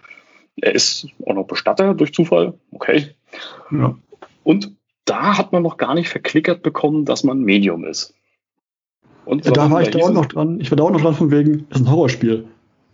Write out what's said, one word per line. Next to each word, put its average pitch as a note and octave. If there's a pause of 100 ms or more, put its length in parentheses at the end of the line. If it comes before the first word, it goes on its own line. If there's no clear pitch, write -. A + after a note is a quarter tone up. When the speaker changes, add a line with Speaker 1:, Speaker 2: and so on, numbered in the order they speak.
(600)
Speaker 1:
Er G2+
ist - (200)
auch -
noch F#2+
Bestatter -
durch -
Zufall, F3 (180)
okay. D3+ (640)
Speaker 2:
Ja. C3 (460)
Speaker 1:
Und F3+ (300)
da C3+
hat G3
man F3+
noch E3
gar B2
nicht E3
verklickert -
bekommen, D3+
dass C3
man C3+
Medium G2
ist. - (1120)
Und D3
Speaker 2:
Ja, -
da B2+
Speaker 1:
sondern D3
Speaker 2:
war F3
ich -
Speaker 1:
da -
hieß E3+
Speaker 2:
dauernd G3
Speaker 1:
es E3+
Speaker 2:
noch C#3+
dran, D#3+
ich C3+
war D#3+
dauernd E3
noch D3+
dran E3
von D3+
wegen, D3
das C#3
ist A#2+
ein B2
Horrorspiel. A#2 (480)